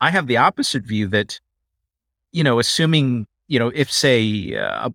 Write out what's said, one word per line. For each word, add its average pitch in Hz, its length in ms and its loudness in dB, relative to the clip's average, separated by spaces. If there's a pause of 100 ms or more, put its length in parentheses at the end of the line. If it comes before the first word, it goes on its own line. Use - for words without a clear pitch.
I 147 100 2
have 175 160 0
the 120 100 2
opposite 143 460 0
view 107 240 -2
that, 104 320 -2 (920)
you 165 120 0
know, 123 160 4
assuming, 135 640 0 (220)
you 143 100 0
know, 117 160 2
if, 147 180 -2
say, 110 640 0
uh, 50 400 -4